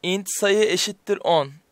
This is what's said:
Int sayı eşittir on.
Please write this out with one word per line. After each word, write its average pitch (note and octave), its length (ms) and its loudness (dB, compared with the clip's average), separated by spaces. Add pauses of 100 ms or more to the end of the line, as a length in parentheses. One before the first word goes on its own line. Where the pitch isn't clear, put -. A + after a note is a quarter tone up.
Int F#3+ 260 -4
sayı G#3 340 2
eşittir G3 600 -2
on. D3 280 2 (200)